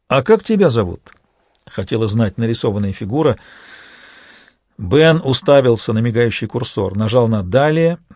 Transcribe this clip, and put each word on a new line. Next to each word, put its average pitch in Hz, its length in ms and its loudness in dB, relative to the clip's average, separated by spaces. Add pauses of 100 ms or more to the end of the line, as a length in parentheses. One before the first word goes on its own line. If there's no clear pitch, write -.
«А 131 160 0
как 214 200 2
тебя 196 260 2
зовут?» 107 320 -2 (720)
хотела 110 380 -4
знать 104 280 -2
нарисованная 110 560 -4
фигура. 120 460 -2 (1400)
Бен 156 480 2
уставился 127 680 2
на 110 80 0
мигающий 117 460 -2
курсор, 104 500 -6
нажал 110 320 0
на 107 140 0
«Далее», 151 560 0 (180)